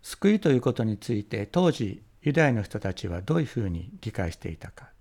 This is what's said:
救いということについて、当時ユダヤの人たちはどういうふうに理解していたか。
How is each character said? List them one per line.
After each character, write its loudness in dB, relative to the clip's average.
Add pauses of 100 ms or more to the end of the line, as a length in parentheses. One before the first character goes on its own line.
救 2
い 4
と 4
い 6
う 2
こ 2
と -2
に 0
つ -6
い -2
て、 -6
当 4
時 -4 (180)
ユ 0
ダ 6
ヤ 4
の 2
人 -6
た -4
ち -8
は -4
ど 0
う 2
い 0
う -10
ふ -4
う -2
に -6 (120)
理 -8
解 -4
し -12
て -10
い -12
た -14
か。 -20